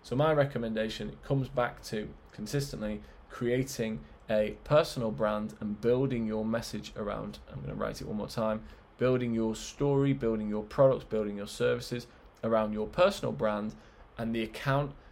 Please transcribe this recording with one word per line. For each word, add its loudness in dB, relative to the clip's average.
So -4
my 4
recommendation 0
comes 0
back -2
to -6
consistently -4
creating -2
a 2
personal 2
brand 0
and -4
building 2
your -2
message -4
around, -6
I'm -10
gonna -6
write -4
it -8
one -6
more -4
time, -2
building 2
your 2
story, 2
building 0
your -2
products, 4
building -2
your -8
services -2
around 4
your -2
personal 2
brand, -2
and -2
the 0
account, 0